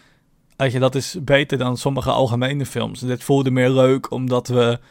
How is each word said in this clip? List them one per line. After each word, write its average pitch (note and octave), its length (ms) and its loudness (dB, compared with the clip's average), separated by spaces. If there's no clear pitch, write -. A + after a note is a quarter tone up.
Weet C3+ 140 0
je, B2+ 80 -2
dat C3 160 2
is C3+ 280 -4
beter C#3+ 340 2
dan B2 200 -2
sommige C3+ 340 -4
algemene B2+ 540 0
films. A2+ 340 -6
Dit B2 240 -6
voelde C#3 280 2
meer B2+ 180 2
leuk C3 420 4
omdat B2 360 -2
we A#2+ 320 2